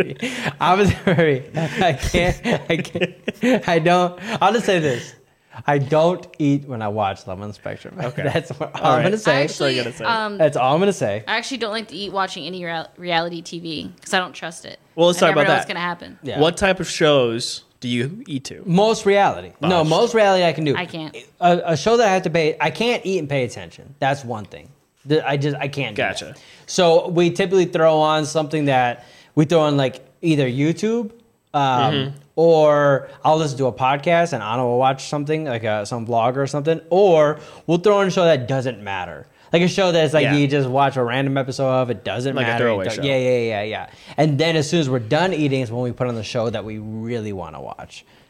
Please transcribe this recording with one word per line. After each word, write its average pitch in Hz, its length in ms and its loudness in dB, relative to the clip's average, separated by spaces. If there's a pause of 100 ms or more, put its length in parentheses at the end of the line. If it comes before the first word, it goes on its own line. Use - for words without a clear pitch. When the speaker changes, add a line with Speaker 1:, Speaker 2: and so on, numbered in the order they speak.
Speaker 1:
me. 135 140 -6 (460)
Opposite 180 380 4
for 185 160 2
me. 143 280 2 (120)
I 160 380 0
can't, 180 760 -2
I 170 80 0
can't, - 880 -2
I 170 120 2
don't, 175 380 2 (240)
I'll 190 120 4
just 233 120 0
say 185 140 2
this. 131 340 -2 (520)
I 147 140 2
don't 156 480 2 (100)
eat 143 300 0
when 117 160 -8
I 107 60 -4
watch 101 360 -2
Love 95 160 -10
on 104 60 -10
the 104 60 -12
Spectrum. - 460 -14
Speaker 2:
Okay. 135 240 -6
Speaker 1:
<laughs> 143 80 -2
That's 160 200 -4
what - 280 -10
Speaker 2:
All - 120 -2
Speaker 1:
I'm 156 60 4
Speaker 2:
right. 147 80 0
Speaker 1:
gonna 202 120 0
say. 160 200 2
Speaker 3:
I 139 40 2
actually, 151 60 0
Speaker 2:
That's - 140 -6
all 143 80 2
you 127 140 0
gotta 120 140 -8
say. 110 80 -8
Speaker 3:
um, 214 320 -2
Speaker 1:
That's 151 180 4
all 131 200 2
I'm 165 40 2
gonna 196 140 2
say. 107 340 -4
Speaker 3:
I 214 100 -2
actually 233 200 -6
don't 220 140 -6
like 220 160 -8
to - 80 -16
eat 196 180 -10
watching 190 320 -6
any 180 180 -10
real-, 165 220 -6 (100)
reality 170 460 -4
T 170 180 -12
V 165 400 -10
'cause - 140 -10
I 190 60 2
don't 180 140 -6
trust - 320 -14
it. - 120 -18 (160)
Speaker 2:
Well, 165 140 4
let's 175 100 4
Speaker 3:
I - 40 -2
Speaker 2:
talk 175 100 6
Speaker 3:
never - 100 2
Speaker 2:
about 190 60 2
Speaker 3:
know 165 60 4
Speaker 2:
that. 135 80 4
Speaker 3:
what's - 60 -8
gonna 180 120 -6
happen. 175 420 -8
Speaker 1:
Yeah. 131 180 -4
Speaker 2:
What 165 180 2
type 190 220 0
of 165 80 -6
shows 127 760 2 (160)
do 131 80 -8
you 131 400 -4
eat 143 180 -8
to? - 220 -14
Speaker 1:
Most 208 400 2
reality. 156 520 2
No, 180 200 2
Speaker 2:
Watched. 156 100 2
Speaker 1:
most 202 240 2
reality 196 320 4
I 165 80 2
can 151 100 -6
do. 143 120 0
Speaker 3:
I 175 100 -4
can't. 160 320 -12 (240)
Speaker 1:
A, 175 240 4
a 165 120 0
show 226 200 2
that 233 100 4
I 190 60 2
have 185 100 0
to 180 60 -2
pay, 156 320 0
I 151 80 0
can't 233 340 -2
eat 185 140 -2
and 151 100 -6
pay 139 160 -2
attention. - 560 -12
That's 139 240 -2
one 113 220 -8
thing. 73 240 -20 (380)
The, 147 200 0
I 143 100 0
just, 143 200 -2
I 139 120 -6
can't 127 260 -6
do 131 80 -2
Speaker 2:
Gotcha. 95 220 -4
Speaker 1:
that. - 160 -18 (260)
So 170 400 4
we 170 240 2
typically 185 340 2
throw 160 320 4
on 156 300 2
something 151 380 -2
that 127 400 0 (280)
we 156 120 2
throw 160 160 4
on, 147 160 2
like, 135 280 -2 (160)
either 147 260 2
YouTube, 170 640 -2 (400)
um, 131 400 2
Speaker 2:
Mm-hmm. 139 240 -4 (180)
Speaker 1:
or 147 760 4 (140)
I'll 156 140 4
listen 147 220 -2
to 135 80 0
a 120 60 -2
podcast 156 600 2
and 113 100 -4
Anna 117 220 -2
will 120 120 0
watch 131 300 0
something, 151 380 -4
like 117 180 -4
a, 107 220 -2
some 117 200 -8
vlogger 117 320 0
or 139 100 0
something, 151 420 -2
or 160 500 4 (280)
we'll 165 100 2
throw 202 220 4
on 196 80 2
a 180 40 0
show 185 140 2
that 139 240 4
doesn't 127 340 -4
matter. 90 420 -8 (280)
Like 170 80 4
a 180 80 4
show 180 240 0
that's 156 200 2
like 151 100 4
Speaker 2:
Yeah. 143 120 2
Speaker 1:
you 143 120 4
just 135 200 0
watch 135 300 0
a 127 60 2
random 135 340 -2
episode 135 320 -2
of, 127 200 0
it 104 140 -6
doesn't 123 320 -4
Speaker 2:
Like 131 100 0
a 117 40 0
Speaker 1:
matter. 120 160 0
Speaker 2:
throwaway 104 220 0
Speaker 1:
It - 20 -2
do-, 110 80 -4
Speaker 2:
show. - 60 -6
Speaker 1:
yeah, 139 140 0
yeah, 127 220 2
yeah, 110 240 -2
yeah. 101 260 -8 (280)
And 147 200 2
then 160 200 0
as 147 120 -2
soon 170 120 0
as 139 80 -2
we're 127 100 0
done 156 340 -2
eating 139 280 0
is 117 100 -6
when 120 120 -6
we 120 100 -4
put 127 140 -4
on 120 80 -4
the 110 80 -8
show 117 260 -4
that 104 160 -6
we 107 140 -10
really 110 520 -8
wanna 80 300 -12
watch. - 440 -16 (240)